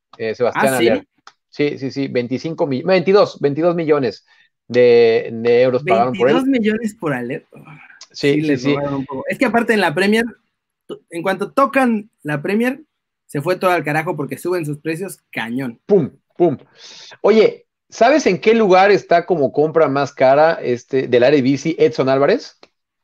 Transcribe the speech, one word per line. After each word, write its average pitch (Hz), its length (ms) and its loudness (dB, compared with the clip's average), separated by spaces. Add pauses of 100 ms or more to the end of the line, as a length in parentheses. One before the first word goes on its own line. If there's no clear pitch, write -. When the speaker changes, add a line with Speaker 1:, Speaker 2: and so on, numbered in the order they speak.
(180)
Speaker 1:
Eh, 110 160 -6
Sebastián 127 400 -2
Speaker 2:
¿Ah, 127 40 -2
sí? 117 100 2
Speaker 1:
Haller. 110 180 0 (420)
Sí, 147 300 -4
sí, 131 120 -8
sí, 135 180 -6
veinticinco 127 580 -4
mi-, 135 160 -4
veintidós, 185 580 2
veintidós 156 340 0
millones 147 520 -2 (420)
de, 117 640 4
de 120 300 2
euros 127 200 0
pagaron 127 300 0
por 240 160 0
él. - 60 2
Speaker 2:
Veintidós 262 260 0
millones 214 400 -4
por 151 140 -4
Haller. 123 320 -8 (680)
Speaker 1:
Sí, - 0 -
Speaker 2:
Sí, 143 220 0
Speaker 1:
sí, 151 80 0
Speaker 2:
les 143 200 -2
Speaker 1:
sí. 143 120 0
Speaker 2:
robaron 143 220 -4
un 135 100 -6
poco. 131 200 -10
Es 185 120 -6
que 262 80 0
aparte 233 260 0
en 214 80 0
la 170 140 0
Premier, 208 300 0 (840)
en 170 120 -10
cuanto 190 300 -6
tocan 233 580 0 (120)
la 147 200 -6
Premier, 233 400 -4 (440)
se 147 140 -8
fue 180 160 -2
todo 185 140 0
al 175 140 0
carajo 156 320 -4
porque 139 220 -8
suben 175 280 -6
sus 147 120 -8
precios 165 400 -10 (140)
cañón. 120 540 -8
Speaker 1:
Pum, 175 240 2 (260)
pum. 165 220 0 (640)
Oye, 214 420 2 (240)
¿sabes 269 380 2
en 185 120 2
qué 220 160 2
lugar 196 360 4
está 170 340 2
como 147 260 0
compra 156 380 2
más 135 240 -2
cara, 147 500 2
este, 131 460 -4
del 120 140 4
Eredivisie, 139 560 2
Edson 151 320 0
Álvarez? 143 480 0 (460)